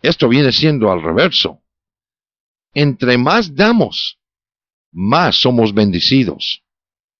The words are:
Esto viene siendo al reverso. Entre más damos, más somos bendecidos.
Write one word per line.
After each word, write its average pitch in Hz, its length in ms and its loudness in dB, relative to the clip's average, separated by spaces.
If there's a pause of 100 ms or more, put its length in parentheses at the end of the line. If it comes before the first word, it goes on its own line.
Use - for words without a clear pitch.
Esto 143 260 0
viene 127 240 2
siendo 135 400 0
al 87 100 -2
reverso. 104 600 -2 (1120)
Entre 127 440 0
más 160 380 0
damos, 202 640 0 (720)
más 117 440 0
somos 120 380 2
bendecidos. 101 880 0 (560)